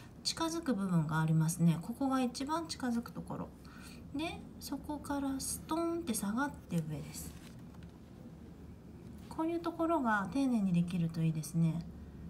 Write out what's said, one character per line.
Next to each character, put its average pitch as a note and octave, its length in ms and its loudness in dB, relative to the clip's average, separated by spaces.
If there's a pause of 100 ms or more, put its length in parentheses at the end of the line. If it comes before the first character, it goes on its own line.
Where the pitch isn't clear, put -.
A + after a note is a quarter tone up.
(240)
近 - 240 0
づ E4 140 -2
く C4 120 2
部 G3 140 0
分 E3 200 4
が D#3 140 4
あ D#3+ 40 4
り D#3+ 80 6
ま D#3+ 140 6
す E3 120 0
ね。 E3+ 220 8
こ A#3 120 -4
こ C4+ 160 2
が C4 100 4
一 B3 240 0
番 D#4+ 240 0
近 - 200 -4
づ A#3 140 2
く - 120 -6
と - 80 -6
こ - 160 -6
ろ。 - 120 -6 (640)
で、 F4 280 -4 (180)
そ - 180 -6
こ D4 200 -4
か C#4+ 240 -2
ら C4+ 180 0
ス - 280 -4
ト D#4+ 100 0
ン E4+ 220 0
っ - 20 -2
て A#3 120 -2
下 G#3 200 0
が C4+ 140 2
っ C#4+ 40 -4
て - 240 -6
上 D3+ 240 0
で D3+ 140 -10
す。 - 180 -8 (2000)
こ D#4+ 140 -2
う D#4+ 40 2
い E4+ 80 2
う E4+ 60 0
と E4+ 100 -2
こ E4 160 2
ろ E4 140 6
が G#3 320 4
丁 C#4 120 4
寧 A#3+ 140 4
に F#3+ 140 4
で F3 100 8
き F3 140 -2
る E3+ 100 4
と E3 160 -2
い D#3+ 60 6
い - 20 6
で D#3 120 0
す - 100 -6
ね。 E3 260 4 (500)